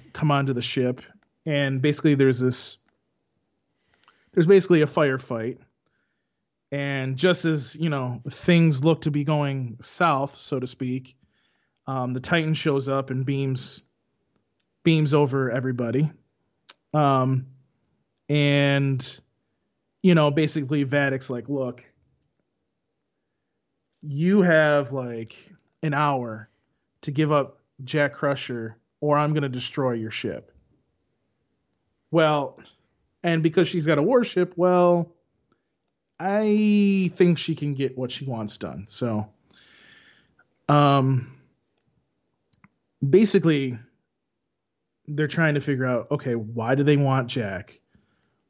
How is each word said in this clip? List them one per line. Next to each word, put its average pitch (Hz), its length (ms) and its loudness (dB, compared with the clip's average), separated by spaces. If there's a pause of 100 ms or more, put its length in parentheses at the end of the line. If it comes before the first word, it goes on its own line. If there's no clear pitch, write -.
(140)
come 151 180 0
onto 139 220 0
the 120 100 -4
ship, 123 380 -2 (440)
and 139 360 -2
basically 147 340 2
there's 135 240 4
this, - 380 -2 (1600)
there's 165 140 4
basically 180 340 6
a 147 60 4
firefight, 131 680 -2 (1120)
and 139 460 -4
just 180 280 2
as, 151 300 -2
you 160 140 -2
know, 127 400 -4
things 160 540 2
look 160 180 2
to 156 100 -2
be 147 120 -2
going 139 560 -4
south, 143 560 -2
so - 240 -8
to 127 80 -6
speak, 127 480 -10 (680)
um, 127 280 -4
the 127 60 -6
Titan 156 360 0
shows 139 340 -2
up 135 220 -4
and 131 160 -4
beams, 135 560 -4 (1000)
beams 156 300 2
over 135 380 0
everybody. 127 600 -2 (840)
Um, 135 500 2 (840)
and, 143 920 0 (840)
you 180 140 6
know, 151 160 4
basically 147 520 -2
Vadic's 135 460 -2
like, 120 180 -8
"Look, 131 360 -6 (2250)
you 160 400 2
have, 151 520 4
like, 120 420 -10 (460)
an 151 120 -2
hour 127 560 -2 (520)
to 151 100 -8
give 147 200 0
up 143 280 0 (240)
Jack 143 300 0
Crusher, 120 640 -6 (240)
or 147 160 0
I'm 151 160 0
gonna 143 160 -2
destroy 127 440 -4
your 110 180 -6
ship." - 400 -10 (1600)
Well, 151 480 0 (640)
and 165 200 0
because 165 240 2
she's 165 180 -4
got 156 120 2
a 143 60 2
warship, 185 520 0
well, 175 580 2 (1040)
I 202 960 2
think 175 220 4
she - 180 -4
can 147 180 -4
get 131 240 -4
what 127 140 -6
she - 140 -12
wants 113 320 -8
done. 85 300 -12
So, 110 400 -4 (1400)
um, 139 680 2 (1700)
basically, 151 680 2 (1300)
they're 151 200 -4
trying 156 280 0
to 143 60 -2
figure 135 240 -2
out, 123 260 -2
okay, 127 240 -2
why 117 400 -4
do 143 80 2
they 147 140 4
want 135 320 0
Jack? 98 500 -8 (720)